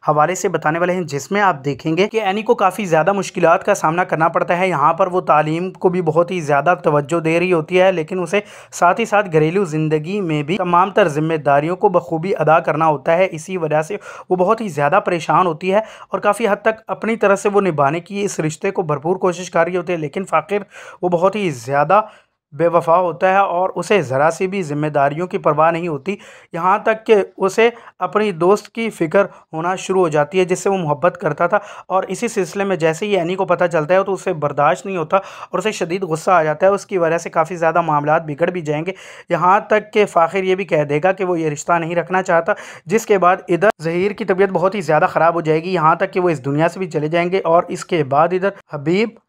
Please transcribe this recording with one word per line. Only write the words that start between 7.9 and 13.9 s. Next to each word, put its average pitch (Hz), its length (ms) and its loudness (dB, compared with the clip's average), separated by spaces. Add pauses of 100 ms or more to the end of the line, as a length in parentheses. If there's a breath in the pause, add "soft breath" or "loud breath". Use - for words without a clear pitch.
लेकिन 175 280 -4
उसे 180 240 -2 (300 loud breath)
साथ 180 260 2
ही 226 80 0
साथ 208 180 2
घरेलू 165 420 2
ज़िंदगी 156 540 -2
में 156 240 -4
भी 175 120 -4
तमाम 180 340 2
तर 196 180 4
जिम्मेदारियों 151 680 0
को 180 140 2
बखूबी 175 440 -2
अदा 156 260 4
करना 160 260 -2
होता 151 260 0
है। 185 160 2
इसी 175 280 -10
वजह 156 260 0
से 202 160 -8 (300 loud breath)